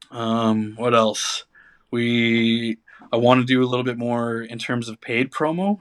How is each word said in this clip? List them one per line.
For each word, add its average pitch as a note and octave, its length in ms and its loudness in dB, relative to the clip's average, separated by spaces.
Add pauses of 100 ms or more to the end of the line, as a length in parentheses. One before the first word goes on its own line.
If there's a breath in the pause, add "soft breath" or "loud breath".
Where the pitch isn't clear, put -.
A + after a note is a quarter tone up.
(120)
Um, A2+ 640 -2
what A#2 180 0
else? A2 520 0 (440 soft breath)
We, A#2 880 0 (340 loud breath)
I - 20 0
wanna B2 300 6
do B2+ 180 4
a B2+ 40 2
little B2 180 -2
bit A#2+ 120 -4
more A#2 440 -4
in A2+ 180 -12
terms A#2 300 -6
of A2 100 -14
paid B2+ 320 -4
promo. F3+ 500 -2